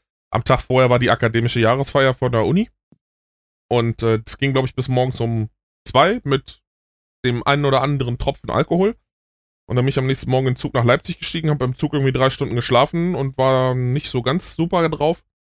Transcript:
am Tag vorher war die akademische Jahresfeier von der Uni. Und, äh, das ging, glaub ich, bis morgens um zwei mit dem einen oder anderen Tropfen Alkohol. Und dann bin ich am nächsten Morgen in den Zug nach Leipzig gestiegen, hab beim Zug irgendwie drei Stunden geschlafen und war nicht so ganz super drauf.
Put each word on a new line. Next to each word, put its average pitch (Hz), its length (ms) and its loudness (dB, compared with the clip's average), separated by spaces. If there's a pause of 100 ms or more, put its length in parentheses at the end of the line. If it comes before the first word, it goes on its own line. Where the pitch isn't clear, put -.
(320)
am - 120 -2
Tag 127 160 2
vorher 127 280 2
war 123 120 2
die 120 100 2
akademische 113 480 0
Jahresfeier 131 560 2
von 123 160 -4
der 113 140 2
Uni. 170 260 0 (960)
Und, 117 360 0
äh, 113 180 2
das - 160 -8
ging, 139 140 0
glaub 131 140 2
ich, - 100 -12
bis 127 100 -4
morgens 127 340 -2
um 113 280 -2 (400)
zwei 185 340 4
mit - 380 -4 (680)
dem 120 180 -2
einen 139 200 0
oder 135 180 2
anderen 131 360 -2
Tropfen - 320 -6
Alkohol. 180 440 0 (760)
Und 110 80 -4
dann 123 80 2
bin 135 40 0
ich 139 100 -2
am 131 80 -2
nächsten 131 240 -2
Morgen 131 160 0
in 127 80 0
den - 40 -6
Zug - 160 -6
nach 120 100 2
Leipzig 139 340 0
gestiegen, 160 320 -4
hab 147 80 0
beim 127 160 -2
Zug - 180 -4
irgendwie 135 200 0
drei 127 180 2
Stunden - 240 -4
geschlafen 147 640 0
und 135 200 -4
war 131 380 2
nicht 127 360 -2
so 123 120 -2
ganz 135 320 -2
super 170 340 0
drauf. 156 360 -2 (340)